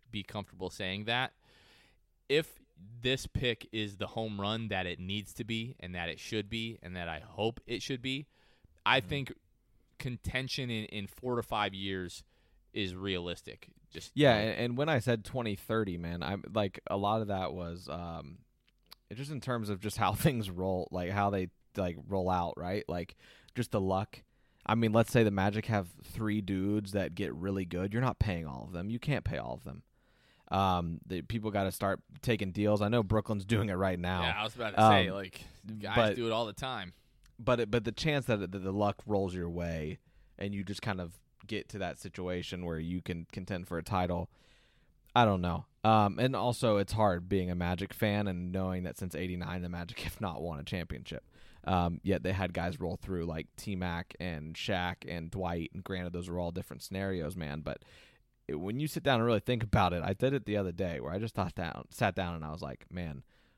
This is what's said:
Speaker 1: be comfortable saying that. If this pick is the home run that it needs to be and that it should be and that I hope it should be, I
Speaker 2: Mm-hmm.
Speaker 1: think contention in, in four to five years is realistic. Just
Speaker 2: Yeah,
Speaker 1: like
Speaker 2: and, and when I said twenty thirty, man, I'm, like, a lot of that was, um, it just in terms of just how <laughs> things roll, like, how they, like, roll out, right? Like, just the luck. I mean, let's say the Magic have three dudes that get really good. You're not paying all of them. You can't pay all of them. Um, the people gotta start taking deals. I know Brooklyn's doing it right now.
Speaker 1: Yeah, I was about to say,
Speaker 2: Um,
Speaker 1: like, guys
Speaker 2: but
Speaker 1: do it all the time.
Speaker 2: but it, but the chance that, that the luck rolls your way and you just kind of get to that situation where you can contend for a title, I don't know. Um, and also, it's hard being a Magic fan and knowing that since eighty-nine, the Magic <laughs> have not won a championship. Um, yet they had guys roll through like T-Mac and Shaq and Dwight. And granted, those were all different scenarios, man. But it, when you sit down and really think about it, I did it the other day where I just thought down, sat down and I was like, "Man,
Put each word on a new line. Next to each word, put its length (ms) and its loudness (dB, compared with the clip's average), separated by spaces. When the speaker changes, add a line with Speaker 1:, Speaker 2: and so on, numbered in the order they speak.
Speaker 1:
be 100 -6
comfortable 480 -8
saying 360 -4
that. 260 -2
If 300 2
this 240 0
pick 460 -2
is 260 -4
the 100 -4
home 320 -4
run 280 0
that 180 0
it 140 -4
needs 360 -4
to 80 -6
be 360 -4
and 160 -8
that 140 -2
it 100 -6
should 300 -4
be 340 -4
and 120 -10
that 120 -6
I 120 -6
hope 460 -2
it 160 -4
should 220 -4
be, 240 -4
I 140 8
Speaker 2:
Mm-hmm. 100 -4
Speaker 1:
think 240 -4
contention 720 -4
in, 160 -2
in 220 -8
four 280 -4
to 80 0
five 300 0
years 500 -4
is 220 -2
realistic. 720 -4
Just 240 -12
Speaker 2:
Yeah, 200 8
Speaker 1:
like 80 2
Speaker 2:
and, 160 0
and 180 -2
when 120 0
I 100 4
said 240 2
twenty 320 -4
thirty, 420 0
man, 260 -4
I'm, 200 -2
like, 340 0
a 100 0
lot 240 2
of 60 -2
that 260 -2
was, 380 -8
um, 480 -10
it 60 -10
just 160 -8
in 100 -6
terms 280 -2
of 100 0
just 180 -4
how 160 4
<laughs> 0 -
things 360 2
roll, 420 0
like, 200 -2
how 180 4
they, 200 0
like, 200 0
roll 220 2
out, 280 2
right? 300 -2
Like, 280 -4
just 160 -2
the 100 2
luck. 420 0
I 100 4
mean, 180 4
let's 180 8
say 120 8
the 80 6
Magic 360 2
have 220 2
three 380 0
dudes 520 0
that 220 0
get 200 -2
really 300 -2
good. 280 -2
You're 80 0
not 160 0
paying 300 0
all 160 -8
of 80 -12
them. 180 -6
You 80 -2
can't 280 0
pay 120 -2
all 160 -4
of 120 -12
them. 180 -12
Um, 540 2
the 160 -4
people 300 -2
gotta 200 2
start 280 0
taking 300 2
deals. 300 4
I 60 4
know 160 4
Brooklyn's 420 0
doing 240 2
it 40 0
right 260 2
now. 240 0
Speaker 1:
Yeah, 160 2
I 40 0
was 120 -4
about 200 -4
to 60 8
say, 280 10
Speaker 2:
Um, 60 -4
Speaker 1:
like, 280 -8
guys 160 -2
Speaker 2:
but 200 6
Speaker 1:
do 120 0
it 40 2
all 140 2
the 80 -6
time. 400 -6
Speaker 2:
but 200 2
it, 120 0
but 120 2
the 80 -2
chance 360 0
that, 120 4
that 120 -4
the 80 -2
luck 340 2
rolls 300 2
your 140 -2
way 500 -4
and 140 -4
you 100 -2
just 180 -8
kind 200 -2
of 120 -8
get 240 -4
to 100 -8
that 200 -4
situation 640 -4
where 140 -2
you 220 -2
can 320 -6
contend 340 -6
for 100 -4
a 60 -4
title, 460 0
I 100 8
don't 160 6
know. 240 0
Um, 360 8
and 180 4
also, 400 4
it's 160 0
hard 340 4
being 240 2
a 40 0
Magic 380 0
fan 340 2
and 240 -4
knowing 320 0
that 140 -6
since 180 -6
eighty-nine, 460 -4
the 80 -4
Magic 300 -8
<laughs> 20 -8
have 200 -6
not 200 -4
won 180 -6
a 40 -8
championship. 640 -6
Um, 380 2
yet 200 2
they 100 0
had 200 -2
guys 280 -2
roll 160 -4
through 280 -4
like 300 -4
T-Mac 640 -6
and 340 -6
Shaq 420 -2
and 240 -6
Dwight. 420 -2
And 100 -8
granted, 280 -4
those 180 -6
were 80 -4
all 140 -2
different 320 -8
scenarios, 540 -4
man. 240 -6
But 220 -6
it, 60 -2
when 260 -2
you 60 0
sit 160 -4
down 180 6
and 40 4
really 140 6
think 240 0
about 300 4
it, 100 0
I 80 0
did 220 2
it 120 -2
the 120 0
other 160 0
day 260 -2
where 140 -6
I 60 -2
just 160 -4
thought 200 0
down, 340 -6
sat 260 0
down 200 -2
and 80 -6
I 80 -6
was 100 -8
like, 280 -10
"Man, 340 -8